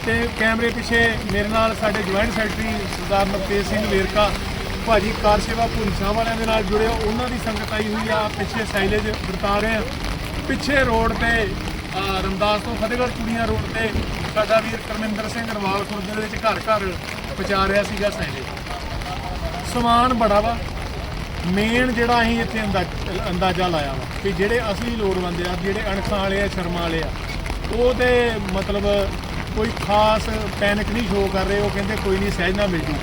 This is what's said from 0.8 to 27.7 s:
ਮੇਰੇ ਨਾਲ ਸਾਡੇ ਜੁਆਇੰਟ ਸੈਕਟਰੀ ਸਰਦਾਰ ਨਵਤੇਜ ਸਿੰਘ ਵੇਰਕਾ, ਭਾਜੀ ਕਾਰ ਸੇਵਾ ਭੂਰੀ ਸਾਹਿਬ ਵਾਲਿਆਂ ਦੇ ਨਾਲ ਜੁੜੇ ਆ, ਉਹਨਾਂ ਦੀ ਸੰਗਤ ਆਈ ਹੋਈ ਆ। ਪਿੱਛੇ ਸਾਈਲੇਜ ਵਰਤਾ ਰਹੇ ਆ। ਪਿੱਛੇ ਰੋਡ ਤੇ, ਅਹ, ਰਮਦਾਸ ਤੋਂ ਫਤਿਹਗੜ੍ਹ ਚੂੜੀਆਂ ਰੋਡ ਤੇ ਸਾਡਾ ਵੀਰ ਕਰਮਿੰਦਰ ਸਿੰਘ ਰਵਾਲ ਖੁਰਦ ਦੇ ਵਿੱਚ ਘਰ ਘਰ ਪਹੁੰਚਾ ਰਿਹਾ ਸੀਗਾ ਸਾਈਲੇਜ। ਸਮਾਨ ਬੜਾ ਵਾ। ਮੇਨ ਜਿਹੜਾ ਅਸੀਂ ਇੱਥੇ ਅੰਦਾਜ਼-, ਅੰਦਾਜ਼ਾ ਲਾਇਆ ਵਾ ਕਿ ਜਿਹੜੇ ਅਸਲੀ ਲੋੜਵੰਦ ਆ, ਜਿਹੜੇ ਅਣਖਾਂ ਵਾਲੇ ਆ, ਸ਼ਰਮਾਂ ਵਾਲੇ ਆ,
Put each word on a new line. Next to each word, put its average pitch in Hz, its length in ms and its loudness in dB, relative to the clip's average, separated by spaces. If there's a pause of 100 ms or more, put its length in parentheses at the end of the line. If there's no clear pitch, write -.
ਮੇਰੇ 202 160 0
ਨਾਲ 226 340 2
ਸਾਡੇ 214 220 0
ਜੁਆਇੰਟ 196 320 0
ਸੈਕਟਰੀ 220 360 -2
ਸਰਦਾਰ 196 540 0
ਨਵਤੇਜ 202 400 0
ਸਿੰਘ 214 220 0
ਵੇਰਕਾ, 196 440 2 (560)
ਭਾਜੀ 214 260 4 (100)
ਕਾਰ 208 160 6
ਸੇਵਾ 226 280 0
ਭੂਰੀ 220 320 0
ਸਾਹਿਬ 196 160 2
ਵਾਲਿਆਂ 226 200 0
ਦੇ 226 100 -2
ਨਾਲ 220 180 2
ਜੁੜੇ 208 220 2
ਆ, 226 40 2
ਉਹਨਾਂ 226 400 0
ਦੀ 247 160 -2
ਸੰਗਤ 214 280 -2
ਆਈ 214 140 -2
ਹੋਈ 220 220 -2
ਆ। 214 280 2
ਪਿੱਛੇ 214 360 -2
ਸਾਈਲੇਜ 208 340 2
ਵਰਤਾ 202 520 -2
ਰਹੇ 220 160 0
ਆ। 208 60 0 (680)
ਪਿੱਛੇ 269 360 2
ਰੋਡ 226 300 2
ਤੇ, 233 340 2
ਅਹ, 185 760 -4
ਰਮਦਾਸ 208 380 2
ਤੋਂ 233 140 -4
ਫਤਿਹਗੜ੍ਹ 240 340 0
ਚੂੜੀਆਂ 226 380 -2
ਰੋਡ 220 300 -2
ਤੇ 226 120 0 (460)
ਸਾਡਾ 214 240 4
ਵੀਰ 220 160 -2
ਕਰਮਿੰਦਰ 214 540 -4
ਸਿੰਘ 226 260 -4
ਰਵਾਲ 196 280 0
ਖੁਰਦ 208 320 -6
ਦੇ 214 60 -2
ਵਿੱਚ 214 140 -6
ਘਰ 214 220 0
ਘਰ 214 220 0 (580)
ਪਹੁੰਚਾ 196 300 2
ਰਿਹਾ 202 160 4
ਸੀਗਾ 202 260 -2
ਸਾਈਲੇਜ। 143 340 -4 (1300)
ਸਮਾਨ 240 400 4
ਬੜਾ 214 260 4
ਵਾ। 233 180 0 (880)
ਮੇਨ 226 460 2
ਜਿਹੜਾ 233 280 4
ਅਸੀਂ 233 200 2
ਇੱਥੇ 220 200 -2
ਅੰਦਾਜ਼-, 190 680 -2
ਅੰਦਾਜ਼ਾ 180 380 2
ਲਾਇਆ 147 260 0
ਵਾ 131 120 -4 (180)
ਕਿ 196 80 0
ਜਿਹੜੇ 214 280 2
ਅਸਲੀ 226 360 -2
ਲੋੜਵੰਦ 180 460 0
ਆ, 180 220 -2
ਜਿਹੜੇ 196 180 0 (100)
ਅਣਖਾਂ 196 280 0
ਵਾਲੇ 196 220 0
ਆ, 202 60 2
ਸ਼ਰਮਾਂ 175 340 -2
ਵਾਲੇ 165 200 0
ਆ, 147 80 -4 (640)